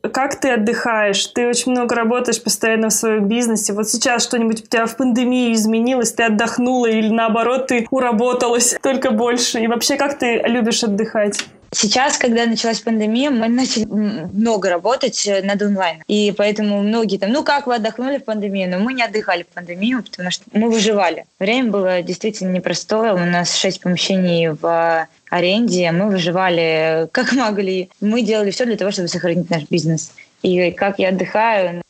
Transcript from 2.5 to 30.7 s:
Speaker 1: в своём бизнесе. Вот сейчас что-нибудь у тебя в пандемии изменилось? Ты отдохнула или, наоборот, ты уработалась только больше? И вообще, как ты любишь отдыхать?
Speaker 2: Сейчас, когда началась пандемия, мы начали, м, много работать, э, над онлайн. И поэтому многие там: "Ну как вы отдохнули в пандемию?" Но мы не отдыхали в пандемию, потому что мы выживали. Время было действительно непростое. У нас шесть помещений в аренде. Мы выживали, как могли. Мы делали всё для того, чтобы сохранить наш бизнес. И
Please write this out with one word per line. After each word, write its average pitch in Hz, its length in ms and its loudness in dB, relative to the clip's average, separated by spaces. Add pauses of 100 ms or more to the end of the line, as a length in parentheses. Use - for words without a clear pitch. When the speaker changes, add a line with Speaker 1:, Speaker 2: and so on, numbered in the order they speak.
Speaker 1:
в 208 60 0
своём 214 340 0
бизнесе. 226 460 0
Вот 214 160 -2
сейчас 240 340 0
что-нибудь 226 400 0
у - 20 -20
тебя 226 200 0
в 226 100 -6
пандемии 247 580 2
изменилось? 226 600 2
Ты 233 100 0
отдохнула 233 640 2
или, 220 220 2
наоборот, 226 580 0
ты 233 240 0
уработалась 240 920 2
только 262 300 0
больше? 240 480 0
И 226 80 0
вообще, 240 300 0
как 285 200 -2
ты 233 280 0
любишь 233 380 2
отдыхать? 208 640 -2 (260)
Speaker 2:
Сейчас, 254 460 0
когда 233 280 2
началась 226 340 0
пандемия, 226 500 0
мы 226 200 0
начали, 247 340 0
м, 202 500 -2
много 208 360 2
работать, 208 580 0
э, 196 160 2
над 202 180 0
онлайн. 185 460 0
И 208 300 2
поэтому 208 440 0
многие 208 360 0
там: 196 140 -2
"Ну 294 120 0
как 285 240 0
вы 240 80 0
отдохнули 240 420 -4
в - 60 -8
пандемию?" 196 460 -4
Но 180 100 -2
мы 247 140 -2
не 247 100 -2
отдыхали 196 400 -2
в - 40 -16
пандемию, 185 540 -4
потому 180 300 -8
что - 220 -8
мы 226 160 2
выживали. 202 560 0 (120)
Время 226 340 0
было 185 300 0
действительно 185 500 -4
непростое. 202 640 -2
У 180 40 0
нас 175 360 0
шесть 190 280 -2
помещений 175 680 0
в 165 580 0 (220)
аренде. 180 640 2
Мы 190 180 2
выживали, 165 1000 0
как 233 220 0
могли. 196 560 0 (100)
Мы 220 220 2
делали 208 300 0
всё 247 140 -4
для 226 120 0
того, 190 140 -2
чтобы 180 180 -4
сохранить 170 400 -2
наш 160 200 -2
бизнес. 160 440 -2 (300)
И 180 280 2